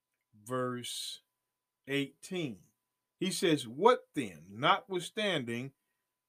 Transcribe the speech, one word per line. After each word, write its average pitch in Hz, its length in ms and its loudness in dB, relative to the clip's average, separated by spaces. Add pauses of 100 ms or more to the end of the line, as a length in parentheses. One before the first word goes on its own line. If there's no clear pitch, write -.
(460)
verse 123 760 -4 (640)
eighteen. 147 760 -4 (560)
He 185 140 -2
says, 160 360 2
"What 196 460 6
then? 90 360 -6
Notwithstanding, 160 1200 0 (560)